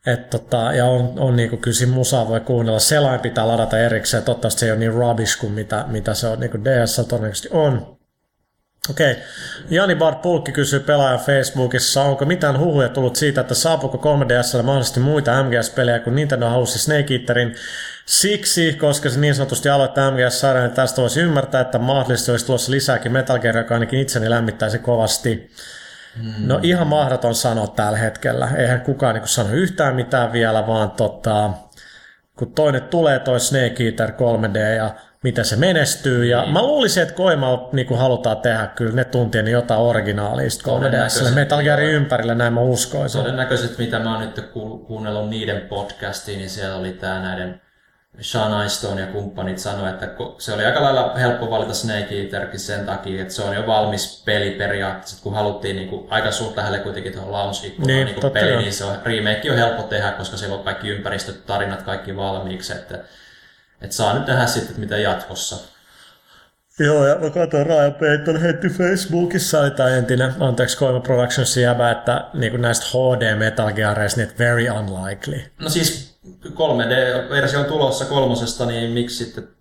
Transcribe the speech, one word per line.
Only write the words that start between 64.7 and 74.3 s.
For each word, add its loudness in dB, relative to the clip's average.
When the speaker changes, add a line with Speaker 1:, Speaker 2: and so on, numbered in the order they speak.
Speaker 2:
että -10
mitä -4
jatkossa. -4
Speaker 1:
Joo, 6
ja 6
mä -2
katsoin 0
Ryan 4
Payton 2
heitti 0
Facebookissa, 0
oli 2
tää 2
entinen, 0
anteeksi, 0
Koima 2
Productionsin 0
jäbä, 4
että 0
niinku -2
näistä 0
H 2
D 2
Metal 0
Geareista, 0
niin -2